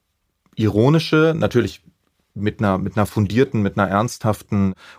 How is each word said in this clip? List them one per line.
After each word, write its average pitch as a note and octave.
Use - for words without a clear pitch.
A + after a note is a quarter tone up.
ironische, D3+
natürlich G#2
mit G2+
einer, G2
mit G2
einer G#2
fundierten, A2
mit G2
einer G2
ernsthaften G2+